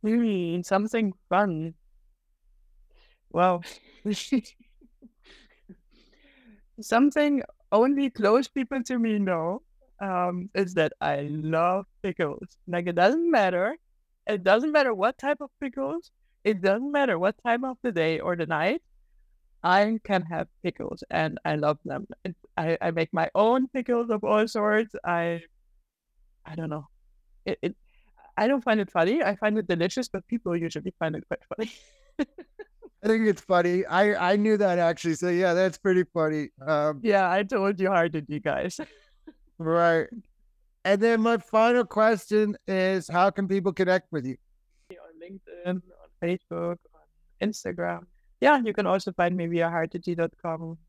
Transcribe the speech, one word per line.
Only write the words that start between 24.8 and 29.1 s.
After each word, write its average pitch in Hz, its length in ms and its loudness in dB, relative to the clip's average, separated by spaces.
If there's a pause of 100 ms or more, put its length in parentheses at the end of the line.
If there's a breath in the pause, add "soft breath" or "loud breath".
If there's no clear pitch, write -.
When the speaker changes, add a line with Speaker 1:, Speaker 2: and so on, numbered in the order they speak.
Speaker 1:
I, 170 380 -2 (1040)
I 156 100 -14
don't 160 160 -8
know. 147 160 -10 (580)
It, - 160 -6
it, 180 140 -4 (680 soft breath)
I 214 80 2
don't 269 200 0
find 214 120 2
it 196 80 -4
funny. 190 320 2